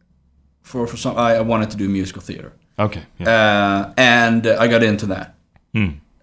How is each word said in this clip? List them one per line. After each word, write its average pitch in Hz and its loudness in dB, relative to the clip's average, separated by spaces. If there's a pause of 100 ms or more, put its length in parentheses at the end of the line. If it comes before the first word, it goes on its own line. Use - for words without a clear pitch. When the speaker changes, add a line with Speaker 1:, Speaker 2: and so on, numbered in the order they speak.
(600)
Speaker 1:
for, 120 -6
for 117 -12
some, - -6
I, 117 2
I 113 0
wanted 110 -2
to 104 -10
do 98 -2
musical 98 -4
theater. - -14 (240)
Speaker 2:
Okay, 104 -4 (180)
yeah. - -2
Speaker 1:
Uh, 101 2
and 120 4
I 113 4
got 117 4
into 107 0
that. 95 -8 (400)
Speaker 2:
Mm. 95 0 (280)